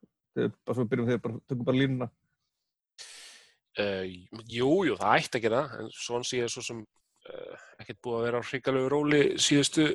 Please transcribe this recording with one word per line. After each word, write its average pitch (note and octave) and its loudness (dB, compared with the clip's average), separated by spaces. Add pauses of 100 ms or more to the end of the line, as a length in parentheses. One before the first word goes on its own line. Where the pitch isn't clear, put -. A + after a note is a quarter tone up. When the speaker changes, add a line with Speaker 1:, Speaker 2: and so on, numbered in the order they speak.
(360)
Speaker 1:
þið, A#2+ 0 (160)
bara B2 -4
svo B2 0
byrjum A#2+ 0
þig, A#2+ 2
bara, A2+ -8
tökum A#2+ -4
bara B2+ 2
línuna. C3 0 (1700)
Speaker 2:
Eh, G2 -2 (420)
jú, A#2+ 0 (120)
jú, A#2+ 2
það G#2 4
ætti D3+ -2
að A2 -2
gera, A2+ 2 (180)
en A2 -10
Swansea A#2+ -4
er A#2 -4
svo A#2+ -8
sem, A#2 -10 (460)
eh, - -14 (240)
ekkert - -16
búið A#2 -4
að A#2 0
vera A#2+ 0
á A2+ -10
hrikalegu C3 0
róli D3 4 (140)
síðustu, D3 4